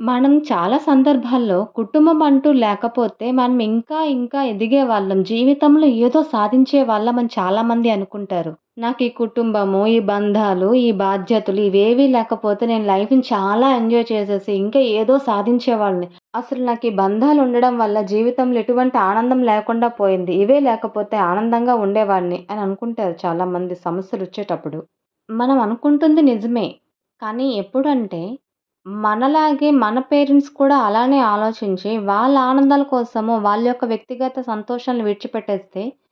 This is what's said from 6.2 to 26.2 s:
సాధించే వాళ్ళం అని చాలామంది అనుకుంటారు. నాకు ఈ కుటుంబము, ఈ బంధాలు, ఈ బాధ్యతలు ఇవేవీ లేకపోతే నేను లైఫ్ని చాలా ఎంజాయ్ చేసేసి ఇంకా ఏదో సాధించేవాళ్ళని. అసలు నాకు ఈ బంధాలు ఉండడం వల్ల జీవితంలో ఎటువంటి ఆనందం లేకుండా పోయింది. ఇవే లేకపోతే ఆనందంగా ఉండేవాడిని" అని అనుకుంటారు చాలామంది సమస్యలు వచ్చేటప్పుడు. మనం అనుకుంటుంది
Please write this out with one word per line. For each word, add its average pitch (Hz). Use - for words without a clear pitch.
సాధించే 262
వాళ్ళం 226
అని 233
చాలామంది 233
అనుకుంటారు. 190
నాకు 240
ఈ 240
కుటుంబము, 214
ఈ 226
బంధాలు, 202
ఈ 240
బాధ్యతలు 196
ఇవేవీ 214
లేకపోతే 220
నేను 226
లైఫ్ని 208
చాలా 233
ఎంజాయ్ 233
చేసేసి 202
ఇంకా 208
ఏదో 226
సాధించేవాళ్ళని. 214
అసలు 247
నాకు 240
ఈ 233
బంధాలు 214
ఉండడం 247
వల్ల 214
జీవితంలో 233
ఎటువంటి 254
ఆనందం 233
లేకుండా 226
పోయింది. 190
ఇవే 220
లేకపోతే 220
ఆనందంగా 233
ఉండేవాడిని" 196
అని 214
అనుకుంటారు 196
చాలామంది 180
సమస్యలు 185
వచ్చేటప్పుడు. 165
మనం 247
అనుకుంటుంది 294